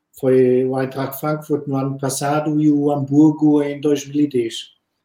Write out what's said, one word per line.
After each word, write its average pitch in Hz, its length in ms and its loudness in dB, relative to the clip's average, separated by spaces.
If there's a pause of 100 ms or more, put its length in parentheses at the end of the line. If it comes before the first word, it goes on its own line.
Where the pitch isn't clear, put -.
(120)
Foi 127 540 2
o 131 140 -2
Eintracht 131 400 -6
Frankfurt 151 460 -4
no 135 120 -4
ano 139 200 -4
passado 151 600 -2
e 151 100 4
o 147 220 2
Hamburgo 147 720 4
em 143 160 -6
dois 143 260 -2
mil 143 200 0
e - 20 0
dez. 117 460 -4 (320)